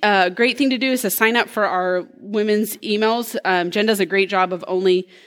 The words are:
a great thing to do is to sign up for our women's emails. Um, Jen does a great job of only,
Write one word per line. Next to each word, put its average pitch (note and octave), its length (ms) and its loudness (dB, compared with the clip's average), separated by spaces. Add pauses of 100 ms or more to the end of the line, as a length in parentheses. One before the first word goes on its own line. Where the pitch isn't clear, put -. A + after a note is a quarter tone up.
a G3 260 4
great A#3+ 260 0
thing C4+ 140 2
to C4 80 0
do C4 140 -2
is B3+ 100 0
to G3+ 80 -2
sign A3+ 260 2
up A#3 140 0
for G#3+ 160 -2
our F3+ 420 -2 (120)
women's G#3 580 -2
emails. A3 680 -2
Um, F3 280 0
Jen G#3+ 160 0
does G#3+ 120 2
a F#3+ 60 0
great G3 240 2
job F#3 240 0
of E3+ 140 -8
only, F#3 400 2 (200)